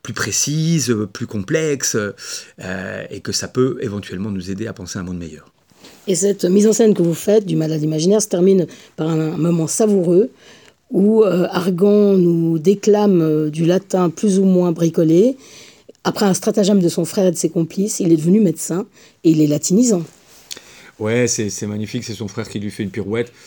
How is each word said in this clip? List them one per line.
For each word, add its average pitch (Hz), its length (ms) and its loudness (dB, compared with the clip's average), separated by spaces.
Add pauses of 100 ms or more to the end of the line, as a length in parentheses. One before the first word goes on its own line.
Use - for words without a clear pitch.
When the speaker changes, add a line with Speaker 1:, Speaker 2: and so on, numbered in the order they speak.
Speaker 1:
plus - 100 -12
précises, 147 800 -2 (160)
plus - 140 -10
complexes, 143 720 -4 (640)
euh, 95 500 -10
et - 120 -14
que - 100 -8
ça - 160 -6
peut 127 340 -2
éventuellement 101 480 -8
nous 95 220 -8
aider 104 160 -8
à 98 60 -10
penser 92 260 -12
un 92 40 -8
monde 90 140 -8
meilleur. 78 340 -14 (560)
Speaker 2:
Et 202 80 0
cette 196 300 -2
mise 202 220 4
en 220 60 4
scène 214 200 4
que 180 80 0
vous 170 140 2
faites 208 300 2
du 170 100 -2
malade 156 260 -2
imaginaire 156 400 2
se 208 60 -4
termine 185 400 2 (280)
par 156 140 -4
un, 160 100 0
un 156 180 -4
moment 160 300 0
savoureux 196 640 2 (640)
où, 214 320 4
euh, 185 280 2
Argan 196 640 2
nous 165 400 2
déclame, 202 640 2
euh, 156 280 0
du 160 160 -2
latin 180 440 0
plus 190 300 0
ou 196 40 2
moins 180 280 4
bricolé. 170 640 2 (640)
Après 180 220 -2
un 196 80 4
stratagème 202 480 2
de 175 80 2
son 165 160 -4
frère 190 220 0
et 185 40 2
de 165 60 -4
ses 165 120 -2
complices, 175 500 -4
il 180 120 2
est 165 60 4
devenu 175 220 2
médecin 180 480 -2 (360)
et 165 80 6
il 156 100 4
est 151 60 4
latinisant. 180 560 2 (960)
Speaker 1:
Ouais, 117 280 0
c'est, 110 220 -2
c'est 104 180 -8
magnifique, 104 360 -6
c'est 113 100 -10
son 107 140 -10
frère 110 220 -10
qui 110 100 -8
lui 101 120 -8
fait - 120 -8
une 98 60 -6
pirouette, 107 420 -6 (160)